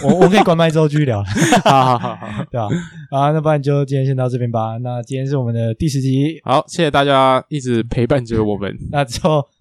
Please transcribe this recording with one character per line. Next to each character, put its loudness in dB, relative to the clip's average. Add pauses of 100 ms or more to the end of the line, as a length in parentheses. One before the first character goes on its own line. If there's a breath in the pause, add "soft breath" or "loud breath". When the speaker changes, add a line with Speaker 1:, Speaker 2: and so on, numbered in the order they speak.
Speaker 1:
我， 4
我 0
们 6
可 4
以 6
关 4
麦 2
之 0
后 4
继 -2
续 2
聊。 -2 (220)
Speaker 2:
<laughs> 4
好， 4
好， -6
好， -
好。 -10
Speaker 1:
对 -6
啊。 -4 (440 loud breath)
啊， 0
那 0
不 0
然 0
就 0
今 -4
天 0
先 0
到 -2
这 -4
边 -2
吧。 -4
那 -8
今 -8
天 -4
是 -2
我 0
们 -2
的 -2
第 -2
十 -2
集。 0
Speaker 2:
好， 0
谢 -12
谢 2
大 2
家 4
一 -6
直 -2
陪 -2
伴 0
着 -2
我 -2
们。 -6 (160)
Speaker 1:
那 -2
之 -8
后 0 (160)